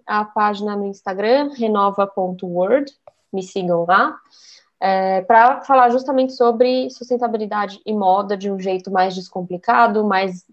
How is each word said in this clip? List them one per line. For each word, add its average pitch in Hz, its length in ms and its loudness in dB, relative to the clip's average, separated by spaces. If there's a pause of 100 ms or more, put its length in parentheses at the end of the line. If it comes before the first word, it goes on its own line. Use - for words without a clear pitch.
a 214 200 -2
página 208 500 -2
no 202 100 -4
Instagram, 208 720 -2
renova 202 500 0
ponto 185 400 -6
world, 196 460 0 (400)
me 190 100 -6
sigam 175 460 -2
lá, 226 280 2 (680)
é, 190 400 0
pra 226 400 4
falar 254 280 4
justamente 262 440 0
sobre 254 560 2
sustentabilidade 220 960 -4
e 214 80 -4
moda 202 440 2
de 196 140 -6
um 190 80 -6
jeito 185 320 -4
mais 185 240 0
descomplicado, 202 880 -2
mais 190 500 -2